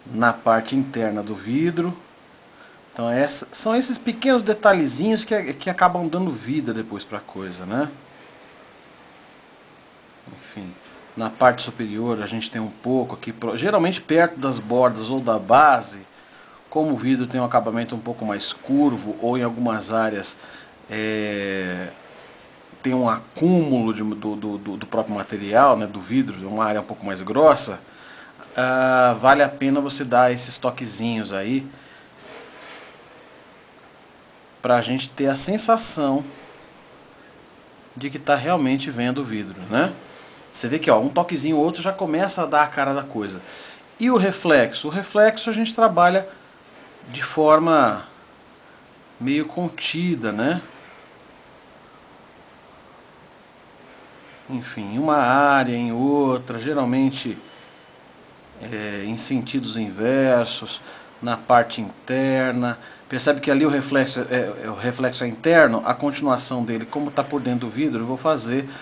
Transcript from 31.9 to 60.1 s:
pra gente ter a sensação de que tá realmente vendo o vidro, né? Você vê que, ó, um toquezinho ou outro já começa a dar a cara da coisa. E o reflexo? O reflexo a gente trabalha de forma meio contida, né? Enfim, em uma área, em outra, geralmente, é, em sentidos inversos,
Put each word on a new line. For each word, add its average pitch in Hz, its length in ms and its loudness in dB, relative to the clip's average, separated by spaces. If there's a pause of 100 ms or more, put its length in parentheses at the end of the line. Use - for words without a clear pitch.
pra 120 200 4
gente 127 280 -4
ter 139 180 -2
a 139 80 0
sensação 143 880 0 (1700)
de 131 140 -8
que 139 100 -12
tá 143 160 2
realmente 135 540 0
vendo 127 320 -4
o 135 40 -6
vidro, 104 440 -8
né? 147 220 0 (600)
Você - 140 -8
vê 143 120 -2
que, 151 120 2
ó, 110 80 8
um 131 100 0
toquezinho 160 480 0
ou 147 60 4
outro 165 180 -2
já 190 120 -2
começa 185 500 -2
a - 20 -2
dar 147 180 4
a 147 40 2
cara 139 260 -2
da 143 100 -4
coisa. 101 380 -8 (580)
E 240 120 2
o 247 60 6
reflexo? 170 720 2
O 151 40 -8
reflexo 208 580 2
a 220 40 -2
gente 220 200 -2
trabalha 190 540 4 (840)
de 123 140 -8
forma 156 800 4 (1160)
meio 143 260 0
contida, 165 840 -4
né? 131 300 0 (4000)
Enfim, 113 460 -8
em 123 40 -2
uma 151 180 2
área, 135 560 4
em 120 200 -2
outra, 127 680 0
geralmente, 131 760 0 (1200)
é, 107 440 -8
em 113 120 -6
sentidos 117 600 -4
inversos, 117 1040 0 (400)